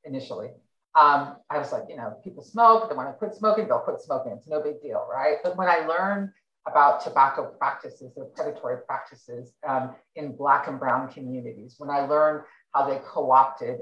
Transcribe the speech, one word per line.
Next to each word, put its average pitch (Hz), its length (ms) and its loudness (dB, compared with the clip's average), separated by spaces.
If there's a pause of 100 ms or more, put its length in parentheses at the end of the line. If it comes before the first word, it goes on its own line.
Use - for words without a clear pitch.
initially. 127 440 -10 (460)
Um, 147 420 6 (120)
I 151 80 -4
was - 140 -6
like, - 180 -6
you - 60 -14
know, 110 280 -10
people - 200 -16
smoke, 226 460 6
they 139 60 -4
wanna 135 180 -6
quit - 200 -8
smoking, 214 340 2
they'll - 120 2
quit - 200 -4
smoking. - 340 -6
It's 120 140 -16
no 151 140 -2
big 147 200 -6
deal, 123 300 -6
right? 147 320 0
But 180 140 -2
when 185 100 0
I 165 200 2
learned 196 420 -2 (380)
about - 360 4
tobacco 139 420 2 (120)
practices, - 580 -6
their 131 100 -14
predatory 127 600 -6
practices, - 680 -12 (140)
um, 127 280 -2 (200)
in 147 200 -10
Black 139 320 2
and 135 120 -8
Brown 131 320 -2
communities, 127 680 -12
when 143 100 -10
I 143 120 0
learned 151 420 2 (300)
how 139 140 2
they 135 180 -2
co-opted 127 760 2